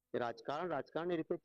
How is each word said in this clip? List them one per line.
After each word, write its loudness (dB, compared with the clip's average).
કે 2
રાજકારણ -2
રાજકારણની 0
રીતે 0